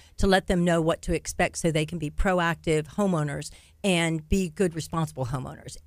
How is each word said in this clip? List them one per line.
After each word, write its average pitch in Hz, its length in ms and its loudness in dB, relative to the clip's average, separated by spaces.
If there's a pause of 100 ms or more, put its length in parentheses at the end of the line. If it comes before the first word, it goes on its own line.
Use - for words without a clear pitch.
(180)
to - 80 2
let 190 220 4
them 175 180 2
know 170 160 4
what 160 220 0
to 175 100 -2
expect - 460 -2
so 170 120 2
they 156 140 0
can 165 140 -8
be 151 100 -4
proactive 165 880 0
homeowners 151 560 0 (340)
and 165 440 0
be 190 200 2
good, 170 260 0
responsible 156 500 -4
homeowners. 131 500 -8 (120)